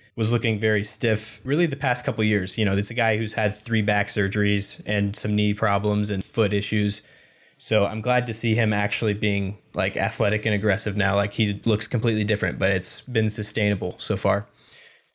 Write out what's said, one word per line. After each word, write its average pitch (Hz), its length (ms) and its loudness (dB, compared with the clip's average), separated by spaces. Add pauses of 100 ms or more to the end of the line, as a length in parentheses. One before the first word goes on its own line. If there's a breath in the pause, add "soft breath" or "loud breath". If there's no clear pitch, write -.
(160 soft breath)
was 113 160 0
looking 113 260 0
very 107 280 0
stiff, - 580 -2
really 151 220 0
the 143 100 -2
past 131 300 -2
couple 110 180 -2
years. 101 340 0
You 110 60 2
know, 98 140 2
it's 104 140 -2
a - 20 -12
guy 113 240 2
who's 107 160 -4
had 107 240 0
three 113 240 0
back 104 260 2
surgeries 101 800 0
and 101 320 0
some 107 180 -2
knee 104 180 2
problems 104 580 0
and 95 120 -2
foot 104 300 0
issues. 104 480 0 (560 soft breath)
So 104 280 2
I'm 110 140 -4
glad 123 280 0
to 117 60 -6
see 113 220 2
him 110 160 2
actually 104 440 0
being, 101 420 -2 (160)
like, 95 240 -2
athletic 104 480 0
and 107 100 2
aggressive 101 400 0
now. 98 220 2
Like, 101 160 0
he 104 320 0
looks 107 220 0
completely 110 360 0
different, 104 340 -2
but 98 120 2
it's 95 320 -2
been 113 280 0
sustainable 101 680 -2
so - 180 -4
far. 101 320 0 (680 soft breath)